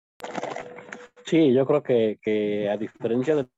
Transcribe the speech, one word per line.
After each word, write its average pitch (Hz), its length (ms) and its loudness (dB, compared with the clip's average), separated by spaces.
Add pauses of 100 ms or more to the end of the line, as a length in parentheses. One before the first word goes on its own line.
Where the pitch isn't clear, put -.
(1300)
Sí, 160 280 4
yo 131 120 4
creo 147 160 2
que, 113 400 0
que 104 480 0
a 104 60 0
diferencia 120 640 -2
del 131 100 -2 (100)